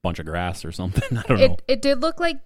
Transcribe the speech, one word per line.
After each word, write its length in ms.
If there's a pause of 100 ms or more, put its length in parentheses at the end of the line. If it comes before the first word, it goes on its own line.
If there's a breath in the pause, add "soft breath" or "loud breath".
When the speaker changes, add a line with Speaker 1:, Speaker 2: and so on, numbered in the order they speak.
Speaker 1:
bunch 160
of 80
grass 380
or 80
something. 300
<laughs> 160
I 40
don't 180
Speaker 2:
It, 100
Speaker 1:
know. 60 (120)
Speaker 2:
it 140
did 180
look 200
like 260